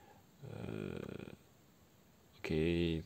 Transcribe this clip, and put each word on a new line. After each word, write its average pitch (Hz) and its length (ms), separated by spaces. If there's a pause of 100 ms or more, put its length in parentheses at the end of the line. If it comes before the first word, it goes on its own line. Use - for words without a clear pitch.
(440)
Э, 50 920 (1040)
окей, 82 680